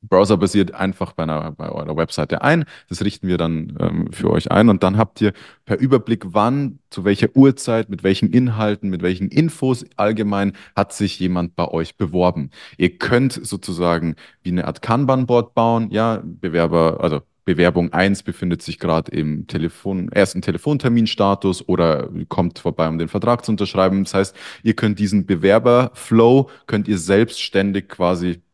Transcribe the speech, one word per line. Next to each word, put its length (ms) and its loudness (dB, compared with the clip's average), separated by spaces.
browserbasiert 640 4
einfach 420 -6
bei 100 -4
einer, 260 -6
bei 180 -12
eurer 280 -8
Webseite 460 -2
ein. 240 2
Das 140 -8
richten 240 -4
wir 120 0
dann, 420 -4
ähm, 320 -2
für 180 0
euch 220 0
ein. 160 6
Und 160 4
dann 140 2
habt 220 0
ihr 120 2
per 160 -2
Überblick, 480 0
wann, 500 -2
zu 140 -10
welcher 300 0
Uhrzeit, 540 2
mit 160 -10
welchen 260 2
Inhalten, 580 0
mit 140 -4
welchen 280 -2
Infos 540 -2
allgemein 560 -2
hat 160 -2
sich 260 -4
jemand 380 -4
bei 100 -2
euch 300 -4
beworben. 540 0
Ihr 220 0
könnt 340 0
sozusagen 840 -4
wie 60 -6
eine 160 -2
Art 140 -8
Kanban-Board 760 0
bauen. 360 0
Ja, 340 -2
Bewerber, 760 0
also 220 -2
Bewerbung 480 2
eins 300 0
befindet 400 -6
sich 160 -10
grad 300 -2
im 400 -4
Telefon-, 640 -6
ersten 280 2
Telefonterminstatus 1300 0
oder 420 2
kommt 320 -4
vorbei, 280 -2
um 100 -4
den 100 -4
Vertrag 360 -2
zu 60 -4
unterschreiben. 540 0
Das 100 -12
heißt, 220 0
ihr 120 2
könnt 260 -2
diesen 260 0
Bewerberflow, 1200 4
könnt 200 -2
ihr 120 -2
selbstständig 920 0
quasi 520 -2